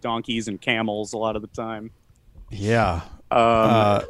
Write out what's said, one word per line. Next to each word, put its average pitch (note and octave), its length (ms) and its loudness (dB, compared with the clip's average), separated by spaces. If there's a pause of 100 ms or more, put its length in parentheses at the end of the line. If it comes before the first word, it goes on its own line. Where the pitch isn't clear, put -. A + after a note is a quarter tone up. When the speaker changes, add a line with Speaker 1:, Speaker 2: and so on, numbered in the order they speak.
Speaker 1:
donkeys A2+ 480 -4
and G2 120 -6
camels G#2+ 520 -4
a A#2 60 -6
lot A2 180 -2
of G#2+ 60 -8
the G#2+ 60 -12
time. A2+ 420 -10 (600)
Speaker 2:
Yeah. G2+ 520 0 (280)
Speaker 1:
Um, A#2+ 100 4
Speaker 2:
Uh, A2+ 680 4